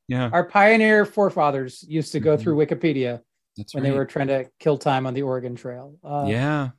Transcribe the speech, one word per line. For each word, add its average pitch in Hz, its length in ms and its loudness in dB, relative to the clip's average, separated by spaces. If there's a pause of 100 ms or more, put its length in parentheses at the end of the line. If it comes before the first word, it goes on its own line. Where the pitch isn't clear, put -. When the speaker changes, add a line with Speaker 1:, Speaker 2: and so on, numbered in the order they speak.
Speaker 1:
Yeah. 127 240 -2
Speaker 2:
our 170 120 2
pioneer 214 600 4
forefathers 151 840 -2
used 156 240 -4
to 151 80 -2
go 151 140 2
Speaker 1:
Mm-hmm. 110 80 0
Speaker 2:
through 156 220 0
Wikipedia 135 560 -2 (360)
Speaker 1:
That's - 180 -14
Speaker 2:
when 139 80 -4
they 139 80 0
Speaker 1:
right. 135 60 0
Speaker 2:
were 135 80 0
trying 135 240 -4
to 135 200 -2 (100)
kill 147 200 0
time 131 280 0
on 127 80 -4
the 139 80 -4
Oregon 127 340 -4
Trail. 131 480 -16
Uh, 143 240 -4
Speaker 1:
Yeah, 135 400 -2 (100)